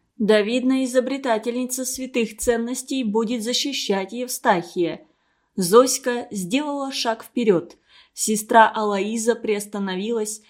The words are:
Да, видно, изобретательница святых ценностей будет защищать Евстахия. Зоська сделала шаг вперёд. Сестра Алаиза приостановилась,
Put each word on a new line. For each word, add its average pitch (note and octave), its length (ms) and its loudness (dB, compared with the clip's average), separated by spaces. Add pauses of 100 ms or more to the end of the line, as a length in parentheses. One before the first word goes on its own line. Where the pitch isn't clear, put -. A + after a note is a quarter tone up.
(180)
Да, G#3+ 240 4
видно, B3+ 440 2
изобретательница B3 960 -2
святых B3 540 -4
ценностей B3 640 -2
будет A3 380 -2
защищать A3 720 -2
Евстахия. F#3 880 -2 (540)
Зоська A#3+ 760 2
сделала C4+ 600 -4
шаг A3+ 320 -4
вперёд. G#3+ 540 0 (360)
Сестра G#3+ 580 4
Алаиза G#3+ 600 -2
приостановилась, G#3 1160 -4